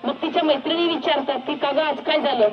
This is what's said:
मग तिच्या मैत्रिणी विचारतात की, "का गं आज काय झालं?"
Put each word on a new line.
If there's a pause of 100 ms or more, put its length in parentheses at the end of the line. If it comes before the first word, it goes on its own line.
मग
तिच्या
मैत्रिणी
विचारतात
की,
"का
गं
आज
काय
झालं?"